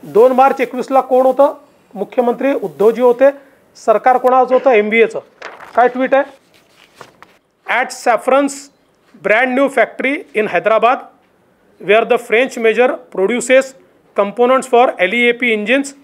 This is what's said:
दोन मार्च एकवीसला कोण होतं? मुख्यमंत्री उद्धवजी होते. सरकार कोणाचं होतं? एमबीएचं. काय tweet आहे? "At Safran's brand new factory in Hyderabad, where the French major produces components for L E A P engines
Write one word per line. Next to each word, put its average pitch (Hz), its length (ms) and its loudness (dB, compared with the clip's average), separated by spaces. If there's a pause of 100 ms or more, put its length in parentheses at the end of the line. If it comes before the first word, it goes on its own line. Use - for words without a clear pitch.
दोन 214 280 2
मार्च 262 300 2
एकवीसला 254 400 -2
कोण 254 240 0
होतं? 277 280 2 (400)
मुख्यमंत्री 240 600 -4
उद्धवजी 196 480 -2
होते. 247 240 2 (500)
सरकार 233 420 2
कोणाचं 254 360 2
होतं? 254 160 2
एमबीएचं. 214 500 2 (560)
काय 240 120 4
tweet 254 260 -2
आहे? 269 100 2 (1600)
"At 254 40 -2
Safran's 254 680 -2 (760)
brand 247 320 0
new 277 80 2
factory 262 480 -2 (200)
in 214 120 -2
Hyderabad, 214 500 0 (880)
where 214 200 2
the 233 120 0
French 240 400 -4
major 226 320 0 (260)
produces 233 460 0 (580)
components 240 540 0
for 247 240 4
L 185 160 -2
E 240 180 2
A 240 60 0
P 240 180 -2
engines 240 320 -2 (160)